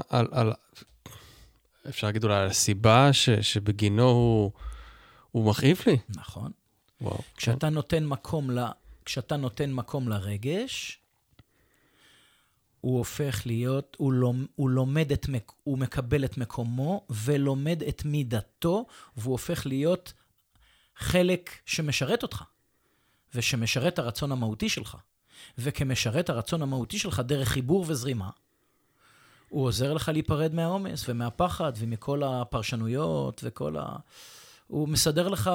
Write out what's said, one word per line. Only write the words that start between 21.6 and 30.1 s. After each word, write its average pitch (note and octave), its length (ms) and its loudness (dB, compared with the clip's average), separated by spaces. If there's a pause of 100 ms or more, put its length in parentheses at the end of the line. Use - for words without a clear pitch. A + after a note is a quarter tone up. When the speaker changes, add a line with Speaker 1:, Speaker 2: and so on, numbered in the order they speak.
Speaker 2:
שמשרת D3+ 580 0
אותך, - 200 -8 (920)
ושמשרת B2 580 0
את - 60 -2
הרצון C#3 320 -4
המהותי A#2+ 380 -2
שלך. - 280 -8 (600)
וכמשרת C3 720 -2
הרצון D3+ 320 -2
המהותי C3+ 380 -4
שלך, F3+ 200 -4
דרך C3 300 -2
חיבור C#3 380 2
וזרימה, B2 420 -4 (1200)
הוא C#3 160 -2
עוזר B2 280 0
לך D#3+ 160 -2
להיפרד D#3 440 0